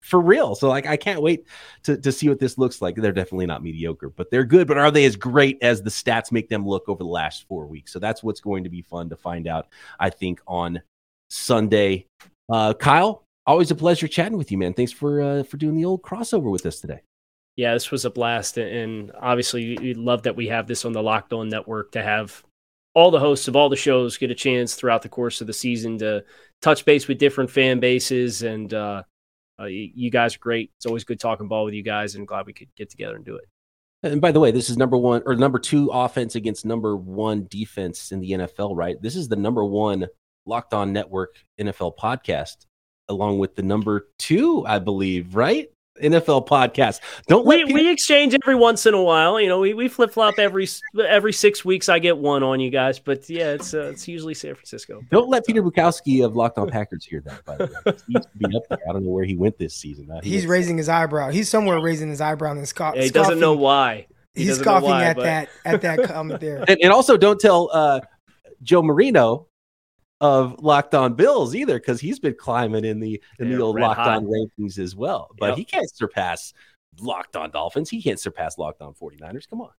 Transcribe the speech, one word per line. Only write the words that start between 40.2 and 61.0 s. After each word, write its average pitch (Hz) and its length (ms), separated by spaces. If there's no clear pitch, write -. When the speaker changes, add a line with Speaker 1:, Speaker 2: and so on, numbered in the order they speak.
Speaker 1:
Locked 113 300
On 98 180
Network 95 440
N 104 120
F - 120
L 87 100
podcast, - 760
along 101 300
with 98 160
the 98 80
number 104 460
two, 269 480
I 107 100
believe, 92 580
right? 190 360
N 151 140
F 165 160
L 135 140
podcast. 127 560
Don't 220 180
let 294 120
Speaker 2:
We, 330 80
Speaker 1:
Peter 277 100
Speaker 2:
we 320 160
exchange 285 520
every 262 120
once 233 300
in 220 80
a 196 80
while. 170 380
You 208 100
know, 180 100
we, 196 140
we 233 140
flip-flop 220 520
every 196 240
s-, - 180
every 202 260
six 208 320
weeks. 185 240
I 170 100
get 170 180
one 143 260
on 131 160
you 131 100
guys, 131 300
but 135 300
yeah, 165 240
it's, 147 200
uh, 147 180
it's - 160
usually 160 260
San 147 220
Francisco. - 460
Speaker 1:
Don't 240 180
let 240 160
Peter 220 180
Bukowski 160 640
of 110 100
Locked 117 220
On 104 120
Packers 98 360
hear 76 160
that, 71 240
by 73 120
the - 80
way. - 280
He 233 60
used - 180
to 208 160
be 190 80
up - 140
there. - 100
I 90 40
don't 98 120
know 90 60
where 92 140
he 95 100
went 98 220
this 80 180
season. 71 360
Uh, 82 100
he 90 100
Speaker 3:
He's 190 120
Speaker 1:
went 165 80
Speaker 3:
raising 175 260
his 151 120
eyebrow. 151 400